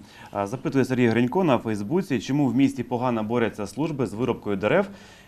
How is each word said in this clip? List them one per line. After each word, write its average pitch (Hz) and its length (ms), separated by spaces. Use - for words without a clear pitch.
А, 101 160
запитує 131 380
Сергій 127 220
Гринько 123 360
на 131 140
Фейсбуці, 113 600
чому 139 280
в 113 80
місті 135 280
погано 120 400
борються 107 440
служби 135 400
з 101 60
вирубкою 110 440
дерев 139 280